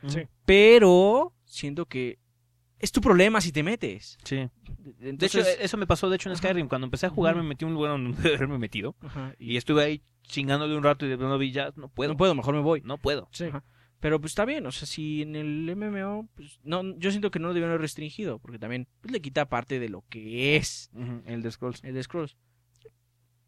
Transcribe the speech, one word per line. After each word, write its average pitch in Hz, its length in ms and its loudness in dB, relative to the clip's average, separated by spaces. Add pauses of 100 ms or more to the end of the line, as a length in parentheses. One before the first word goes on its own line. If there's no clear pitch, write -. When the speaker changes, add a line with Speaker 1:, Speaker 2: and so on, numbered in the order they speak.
Speaker 1:
Ujú. 139 120 -8
Speaker 2:
Sí. 165 80 -4 (220)
Speaker 3:
Pero 208 880 8 (120)
siento 147 420 -8
que 123 320 -6 (640)
es 202 100 -4
tu 226 100 2
problema 208 400 8
si 165 120 -2
te 147 100 0
metes. 151 600 -6
Speaker 1:
Sí. 131 240 -4 (300)
Speaker 3:
De-, 131 340 -14
Speaker 1:
De 147 140 0
hecho, 196 120 0
Speaker 3:
entonces 185 220 2
Speaker 1:
eso 208 160 -2
me 196 100 -4
pasó, 180 240 2
de 185 60 2
hecho, 190 120 -8
en 185 40 -6
Speaker 3:
Ajá. 170 160 -6
Speaker 1:
Skyrim. 175 200 0
Cuando 131 180 -4
empecé 131 200 -4
a 185 40 -4
jugar, 165 260 2
Speaker 3:
Ujú. 170 80 -2
Speaker 1:
me 151 60 -4
metí 143 140 -8
en 160 40 -4
un 165 60 -4
lugar 147 180 -2
donde 127 180 -4
<laughs> - 80 -6
no - 20 -6
debí 156 140 2
haberme 135 240 -2
metido. 110 420 -8
Speaker 3:
Ajá, 135 380 -12
Speaker 1:
Y 120 180 -6
estuve 147 280 2
ahí 151 180 -4 (220)
chingando 143 420 -2
de 151 100 -2
un 147 60 -2
rato 147 240 2
y - 20 -2
de 131 80 -2
pronto 135 220 -2
vi, 135 140 -2
"Ya, 139 240 -6
no 139 120 -16
puedo". 143 220 -4
Speaker 3:
No 151 60 -4
puedo, 180 180 4
mejor 131 220 0
me 147 60 0
voy. 151 220 2
Speaker 1:
No 139 140 -8
puedo. 139 320 -2
Speaker 2:
Sí. - 140 -10
Speaker 3:
Ajá. 143 180 -8 (380)
Pero, 151 200 0
pues, 156 120 -8
está 208 120 0
bien, 262 220 -4
o 135 60 -8
sea, 143 160 -12
si 151 340 -6
en 151 140 -10
el 151 320 -6
M 202 180 -6
M 202 160 -6
O, 208 320 -8
pues, 147 300 -20
no, 175 180 -4 (160)
yo 190 140 0
siento 208 180 -2
que 175 80 -6
no 165 80 -4
lo 180 80 -2
debieron 170 160 0
haber 165 120 0
restringido, 156 580 -8
porque 117 180 -16
también, 120 300 -8 (120)
pues, 226 120 -12
le 214 100 -4
quita 139 260 -2
parte 127 300 -4
de 120 100 -6
lo 92 200 -12
que 120 480 0
es - 360 -4
Speaker 1:
Ujú, 120 320 -10
Elder 117 280 -8
Scrolls. - 320 -10
Speaker 3:
Elder 131 180 -8
Scrolls. 156 340 -8 (1120)